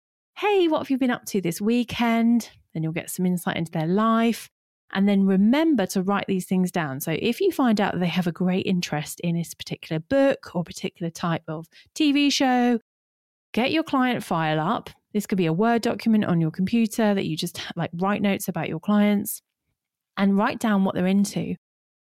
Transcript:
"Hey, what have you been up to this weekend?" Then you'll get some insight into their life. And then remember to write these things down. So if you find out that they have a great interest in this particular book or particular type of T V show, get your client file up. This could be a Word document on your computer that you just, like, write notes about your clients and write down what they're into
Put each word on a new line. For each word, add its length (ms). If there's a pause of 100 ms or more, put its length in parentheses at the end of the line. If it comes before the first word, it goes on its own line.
(380)
"Hey, 320
what 100
have 100
you 80
been 140
up 140
to 160
this 180
weekend?" 920 (220)
Then 100
you'll 100
get 160
some 160
insight 320
into 140
their 160
life. 600 (440)
And 180
then 160
remember 640
to 160
write 240
these 180
things 260
down. 280
So 200
if 220
you 100
find 300
out 120
that 60
they 80
have 200
a 40
great 360
interest 540
in 140
this 200
particular 440
book 560
or 80
particular 460
type 380
of 200 (280)
T 160
V 180
show, 500 (760)
get 180
your 120
client 400
file 360
up. 320 (220)
This 120
could 120
be 100
a 60
Word 280
document 440
on 160
your 100
computer 640
that 100
you 100
just, 240 (160)
like, 180
write 280
notes 260
about 220
your 100
clients 640 (760)
and 220
write 220
down 240
what 100
they're 140
into 480 (480)